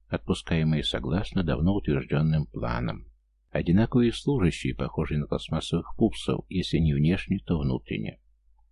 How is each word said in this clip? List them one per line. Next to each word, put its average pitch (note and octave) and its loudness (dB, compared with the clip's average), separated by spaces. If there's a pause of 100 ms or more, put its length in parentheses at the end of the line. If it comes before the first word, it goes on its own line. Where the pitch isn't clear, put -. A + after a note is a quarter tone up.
отпускаемые D#2+ 0
согласно F#2 -2
давно D#2 2
утвержденным D2 0
планам. A#2 -6 (440)
Одинаковые A2 4
служащие, E2+ 0
похожие D2+ -2
на C#2+ -2
пластмассовых - -4
пупсов, - 0
если F2 -2
не D#2 4
внешне, D2+ 2
то E2+ 0
внутренне. - -4 (520)